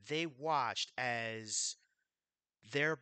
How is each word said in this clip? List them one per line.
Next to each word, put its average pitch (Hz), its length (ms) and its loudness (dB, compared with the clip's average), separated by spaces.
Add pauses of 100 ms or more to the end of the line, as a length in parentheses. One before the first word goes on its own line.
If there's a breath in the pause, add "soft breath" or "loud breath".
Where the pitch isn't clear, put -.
they 160 180 0
watched 135 720 0
as 113 800 -2 (920 soft breath)
their 147 320 2